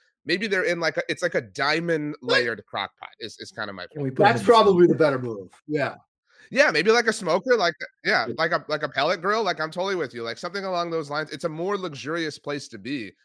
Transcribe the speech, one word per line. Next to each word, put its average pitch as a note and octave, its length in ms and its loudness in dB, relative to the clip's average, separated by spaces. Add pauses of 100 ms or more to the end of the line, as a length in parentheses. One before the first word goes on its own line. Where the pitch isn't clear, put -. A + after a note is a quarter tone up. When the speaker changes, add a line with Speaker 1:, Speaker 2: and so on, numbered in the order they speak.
(240)
Speaker 1:
maybe F#3+ 220 -2
they're F#3+ 160 0
in, E3+ 160 0
like, D#3+ 180 -2
a, F3 120 0
it's D#3 140 -6
like F3 120 -2
a E3+ 60 0
diamond D3+ 800 -2
layered A#2+ 420 -2
crock G2+ 340 -8
pot - 200 -18
is, A2 220 -14
is A#2 100 -14
kind G#2+ 180 -10
of G2 60 -12
my F2+ 180 -12
Speaker 2:
Can D3 100 -8
we C3+ 80 -2
Speaker 1:
point. C3 60 -8
Speaker 2:
put G3+ 60 4
'em G3+ 60 8
Speaker 3:
That's - 120 2
Speaker 2:
in G3 60 -2
the A#3+ 60 8
Speaker 3:
probably G3 340 8
the D3+ 80 4
Speaker 2:
smoker? B2+ 40 0
Speaker 3:
better C#3+ 200 4
move. G#2+ 320 -8 (160)
Yeah. D3 300 -2 (560)
Speaker 1:
Yeah, C4 180 6
maybe, E3+ 220 4
like, A#3 160 4
a G#3+ 40 2
smoker, G3 440 2
like, F3 180 2 (300)
yeah, D#3 240 2
Speaker 2:
Yeah. B2 100 -6
Speaker 1:
like E3 140 0
a, D#3+ 160 -2
like D3+ 160 -2
a C#3+ 40 -4
pellet D#3+ 320 0
grill. G#3 220 0
Like, E3+ 180 -2
I'm D#3 120 -4
totally F#3+ 240 -4
with C#3 180 -4
you. A#2 80 -8
Like, A2+ 160 -8
something F#3 260 -8
along F3 260 -4
those D#3 200 -4
lines. D3+ 200 -4
It's D#3 120 -10
a E3+ 60 -4
more F3 280 -4
luxurious D#3+ 640 -6
place - 300 -8
to A2 100 -16
be, A2 340 -8 (120)